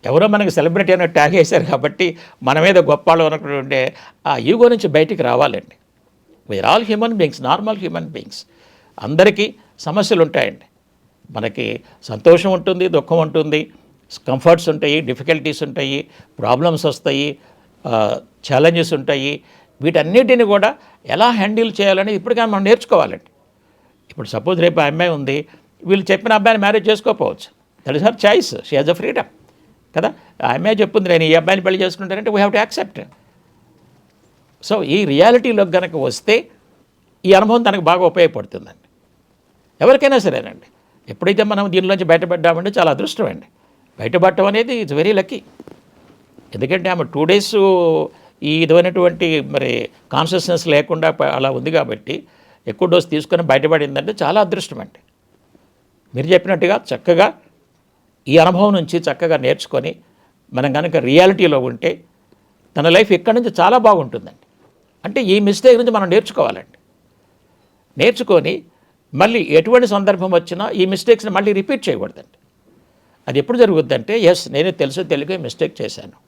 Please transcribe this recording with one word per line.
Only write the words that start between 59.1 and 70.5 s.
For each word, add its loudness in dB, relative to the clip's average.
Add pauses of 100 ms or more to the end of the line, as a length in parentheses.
నేర్చుకొని -4 (580)
మనం -2
కనుక -2
రియాలిటీలో 4
ఉంటే -6 (760)
తన 2
లైఫ్ 4
ఇక్కడి 2
నుంచి -4
చాలా 4
బాగుంటుందండి. 0 (580)
అంటే -4
ఈ 2
మిస్టేక్ 4
నుంచి 0
మనం 0
నేర్చుకోవాలండి. -2 (1200)
నేర్చుకొని 0 (500)
మళ్ళీ 2 (100)
ఎటువంటి 4
సందర్భం 0
వచ్చినా -2